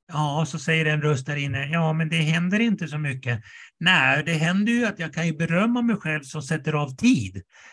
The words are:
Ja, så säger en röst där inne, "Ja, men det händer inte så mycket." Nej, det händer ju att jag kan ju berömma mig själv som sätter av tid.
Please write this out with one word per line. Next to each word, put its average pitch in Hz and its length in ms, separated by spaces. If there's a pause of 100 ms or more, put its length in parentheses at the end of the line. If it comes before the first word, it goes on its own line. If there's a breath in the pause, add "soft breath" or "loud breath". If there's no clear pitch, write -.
(120)
Ja, 151 360
så 165 100
säger 160 280
en 151 160
röst 147 240
där 147 100
inne, 139 360
"Ja, 160 200
men 160 160
det 160 80
händer 170 440
inte 214 280
så 147 100
mycket." 131 420 (400 loud breath)
Nej, 151 460
det 170 60
händer 180 400
ju 240 140
att 202 120
jag 156 160
kan 165 120
ju 160 100
berömma 185 460
mig 233 140
själv 156 260
som 151 200
sätter 151 300
av 143 240
tid. 104 460 (300 loud breath)